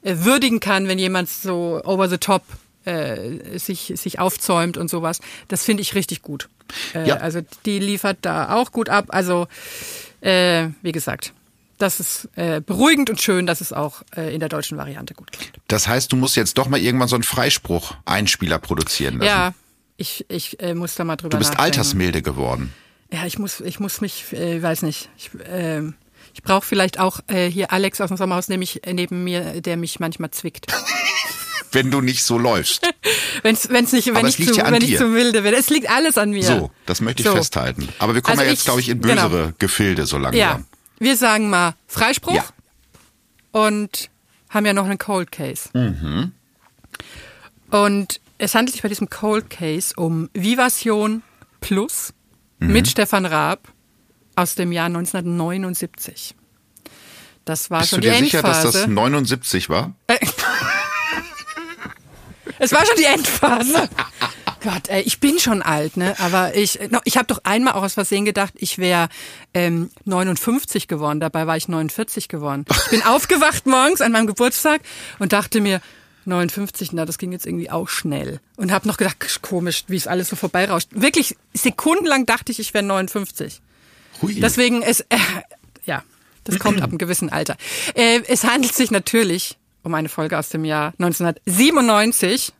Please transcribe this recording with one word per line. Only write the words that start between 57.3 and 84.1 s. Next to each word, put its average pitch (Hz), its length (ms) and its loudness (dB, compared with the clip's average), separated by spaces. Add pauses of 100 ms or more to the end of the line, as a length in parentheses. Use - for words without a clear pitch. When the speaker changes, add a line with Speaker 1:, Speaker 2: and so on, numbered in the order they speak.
Speaker 1:
Das - 240 -6
war 165 120 0
Speaker 2:
Bist 170 100 2
Speaker 1:
schon 185 100 2
Speaker 2:
du 214 80 6
dir 226 80 6
Speaker 1:
die 254 100 6
Speaker 2:
sicher, 165 160 2
dass 165 200 4
das 151 140 4
Speaker 1:
Endphase. 190 160 2
Speaker 2:
neunundsiebzig 123 760 2
war? 110 260 0 (120)
Speaker 1:
Äh, 254 140 4
<laughs> 180 80 0 (2250)
es - 140 2
war 302 140 6
schon 453 100 6
die 320 80 6
Endphase. 277 840 2 (760)
Gott, 185 260 -4
ey, 196 140 0
ich - 180 -4
bin 285 180 4
schon 220 220 2
alt, 156 360 0
ne? 190 240 0
Aber 185 340 2
ich, 202 240 2 (120)
no, 240 140 2
ich - 140 0
hab 247 100 0
doch 214 160 -2
einmal 233 300 2
auch 190 80 0
aus 196 120 -4
Versehen 202 300 0
gedacht, 202 320 0
ich - 220 -6
wär, 175 300 2 (440)
ähm, 170 380 0 (140)
neunundfünfzig 190 840 0
geworden. 151 320 -2
Dabei 160 260 -2
war 160 100 2
ich 160 120 -4
neunundvierzig 170 600 -4
geworden. 147 420 -4
Ich - 200 2
bin 226 120 4
<laughs> - 40 2
aufgewacht 294 600 4
morgens 262 340 4
an 233 120 4
meinem 220 140 4
Geburtstag 254 540 2 (380)
und 196 160 0
dachte 208 260 2
mir, 190 220 2 (420)
neunundfünfzig, 185 680 -2
na, 165 120 -2
das 165 140 -8
ging 180 140 -6
jetzt 180 120 -10
irgendwie 170 260 -6
auch 165 200 -4
schnell. 143 500 -4 (160)
Und 185 160 -2
hab 196 140 0
noch 208 100 0
gedacht, - 460 -2
komisch, 175 460 -4
wie 185 80 -2
es 156 100 -4
alles 180 240 -2
so 185 60 -6
vorbeirauscht. 180 560 0
Wirklich, 269 440 2 (160)
sekundenlang 302 720 2
dachte 233 260 0
ich, 226 80 -6
ich 220 140 -8
wär 214 80 0
neunundfünfzig. 196 800 -4 (600)